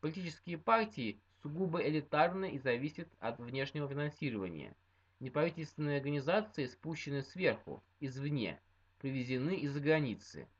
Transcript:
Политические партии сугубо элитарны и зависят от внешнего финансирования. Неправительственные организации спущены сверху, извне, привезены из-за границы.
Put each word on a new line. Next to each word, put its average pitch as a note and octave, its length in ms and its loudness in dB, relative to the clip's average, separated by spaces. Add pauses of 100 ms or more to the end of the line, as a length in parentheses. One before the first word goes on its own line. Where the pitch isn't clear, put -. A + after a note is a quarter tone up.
Политические E3 580 -4
партии G#3+ 600 2 (240)
сугубо E3 400 0
элитарны D#3 680 2
и C#3+ 80 -4
зависят C3+ 500 0 (120)
от A#2+ 180 -4
внешнего C3+ 500 -2
финансирования. A2+ 840 -2 (460)
Неправительственные D3+ 800 0
организации D3 680 0
спущены C#3+ 560 -4
сверху, - 600 0 (180)
извне, C3+ 600 -2 (380)
привезены C3+ 580 0
из-за C#3+ 240 -2
границы. C#3+ 680 2 (120)